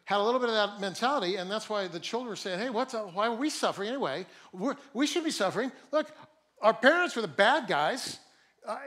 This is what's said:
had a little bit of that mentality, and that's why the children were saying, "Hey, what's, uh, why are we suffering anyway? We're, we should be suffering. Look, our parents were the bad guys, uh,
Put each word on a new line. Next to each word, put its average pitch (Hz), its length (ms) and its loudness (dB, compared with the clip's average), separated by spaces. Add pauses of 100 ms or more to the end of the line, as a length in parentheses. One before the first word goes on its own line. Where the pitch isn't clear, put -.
had 196 140 0
a 202 40 2
little 240 180 2
bit 240 80 0
of 226 60 0
that 208 260 0
mentality, 202 560 -2
and 185 140 -6
that's 214 180 -6
why 202 200 -2
the 170 120 -8
children 240 300 -6
were 190 60 -6
saying, 185 240 -6
"Hey, 254 100 -4
what's, 247 240 -2
uh, 220 80 -4 (100)
why 202 140 0
are 233 80 0
we 277 160 -2
suffering 196 380 -2
anyway? 185 360 -4 (280)
We're, 202 240 -4 (180)
we 269 120 2
should 320 180 -2
be 320 60 0
suffering. 190 420 -2 (180)
Look, 302 160 0 (560)
our 214 100 8
parents 294 440 4
were 233 60 -2
the 202 60 -4
bad 220 380 4
guys, 175 540 0 (440)
uh, 220 220 -8